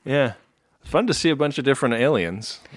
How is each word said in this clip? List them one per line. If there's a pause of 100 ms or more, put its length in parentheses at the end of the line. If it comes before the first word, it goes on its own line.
Yeah. (500)
Fun
to
see
a
bunch
of
different
aliens. (160)